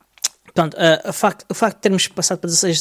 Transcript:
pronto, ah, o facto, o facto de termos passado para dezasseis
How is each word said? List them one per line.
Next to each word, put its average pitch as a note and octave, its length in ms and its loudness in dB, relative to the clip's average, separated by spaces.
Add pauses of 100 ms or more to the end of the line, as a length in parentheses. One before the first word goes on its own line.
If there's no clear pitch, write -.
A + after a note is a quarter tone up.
(540)
pronto, D#3+ 240 0
ah, E3 300 2
o F#3+ 40 -6
facto, - 360 -2
o F#3 60 -6
facto G#3+ 240 -2
de - 40 -20
termos F#3+ 240 2
passado F3+ 320 -4
para F3 100 -8
dezasseis E3 320 0